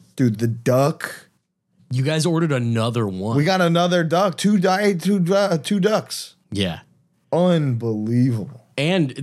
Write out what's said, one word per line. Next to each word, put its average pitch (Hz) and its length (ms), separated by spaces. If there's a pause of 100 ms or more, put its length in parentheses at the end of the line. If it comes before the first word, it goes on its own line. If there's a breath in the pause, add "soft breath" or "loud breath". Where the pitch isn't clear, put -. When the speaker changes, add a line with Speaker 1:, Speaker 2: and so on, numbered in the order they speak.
(160)
Speaker 1:
Dude, 113 240
the 117 80
duck. 131 800 (600)
Speaker 2:
You 127 120
guys 156 220
ordered 165 260
another 117 560
one. 98 300
Speaker 1:
We 143 80
got 185 160
another 175 420
duck. 170 340
Two 208 200
di-, 196 380
two 185 240
du-, 190 440
two 208 160
ducks. - 560 (160)
Speaker 2:
Yeah. 92 280 (520)
Speaker 1:
Unbelievable. 120 1300 (120)
Speaker 2:
And 156 340 (120)